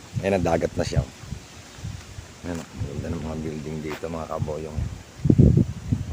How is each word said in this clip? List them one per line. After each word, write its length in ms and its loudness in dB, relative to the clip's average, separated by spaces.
Ayun, 160 4
ang 80 2
dagat 320 4
na 80 2
siya. 160 2
Ayun, 160 -6
ang 80 -14
ganda 220 -6
ng 160 -4
mga 160 -4
building 400 -6
dito, 240 -6
mga 240 -4
kaboyong. 500 -4